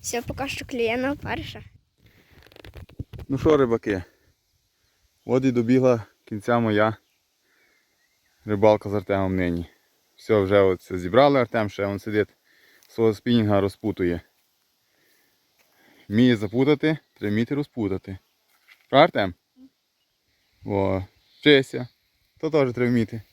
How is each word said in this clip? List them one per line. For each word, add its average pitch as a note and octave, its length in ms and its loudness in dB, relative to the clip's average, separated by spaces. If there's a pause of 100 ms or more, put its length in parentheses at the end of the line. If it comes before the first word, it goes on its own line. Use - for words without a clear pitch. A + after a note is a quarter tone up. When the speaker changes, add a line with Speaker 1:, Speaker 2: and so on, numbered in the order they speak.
Speaker 1:
Все, A#3+ 220 -8
поки - 260 -10
що - 180 -12
клює A#3 300 -4
на B3+ 160 -4
опариша. A3 500 -10 (1700)
Speaker 2:
Ну C3+ 100 -4
що, D#3 180 2
рибаки, A2+ 460 0 (1200)
от B2+ 200 0
і C3 80 2
добігла A#2+ 520 2 (200)
кінця A#2+ 340 -2
моя A2 380 0 (1500)
рибалка G#2+ 460 2
з G2+ 40 -6
Артемом F#2+ 420 -2
нині. F2 300 -2 (500)
Все, A2 240 0
вже G2 200 4
от F#2+ 200 2
все F#2 180 -10
зібрали, B2+ 420 2
Артем A2 300 -4
ще G2+ 160 -6
он G2 120 -6
сидить, G#2 380 -4 (520)
свого A2+ 260 0
спінінга G#2 460 0
розпутує. F#2+ 600 -4 (1900)
Вміє A#2+ 280 4
запутати, C3+ 640 0 (160)
треба G#2 180 -6
вміти A#2 220 -2
розпутати. G2 640 -6 (720)
Правда, C#3 140 6
Артем? G#2 300 -2 (1300)
О, G2 380 -2 (360)
вчися. C3+ 480 2 (520)
То D#3+ 100 -6
теж C#3 220 2
треба B2 180 -2
вміти. A#2 320 -2 (100)